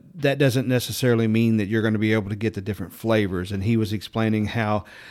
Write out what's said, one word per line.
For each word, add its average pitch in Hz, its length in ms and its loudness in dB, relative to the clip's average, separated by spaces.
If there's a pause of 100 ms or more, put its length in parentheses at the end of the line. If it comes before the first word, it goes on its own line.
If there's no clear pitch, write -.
(160)
that 139 200 0
doesn't 131 320 2
necessarily 120 580 2
mean 113 300 4
that 107 80 0
you're 110 160 0
gonna 107 180 0
be 107 140 2
able 107 160 0
to 104 80 -4
get 107 160 -2
the 101 80 -8
different 95 320 -8
flavors. 101 580 0
And 98 140 -4
he 113 140 2
was 107 160 0
explaining 110 500 -2
how 107 400 -2 (260)